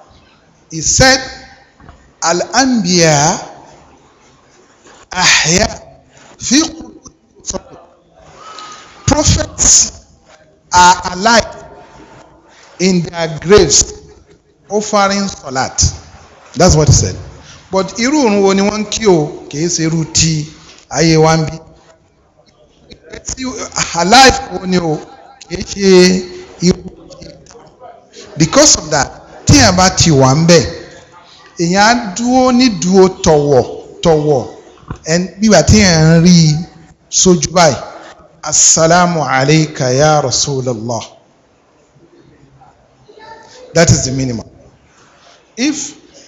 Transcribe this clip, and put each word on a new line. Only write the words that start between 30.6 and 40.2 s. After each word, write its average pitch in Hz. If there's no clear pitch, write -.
èèyàn 185
á 233
dúró 254
ní 247
dúró 185
tọ̀wọ̀ 147
tọ̀wọ̀. 151
And 175
bí 214
ìgbà 180
tí 208
èèyàn 165
ń 165
rí 180
i 151
sójú 170
báyìí, 160
"Assalamu 165
alayka 139
ya 151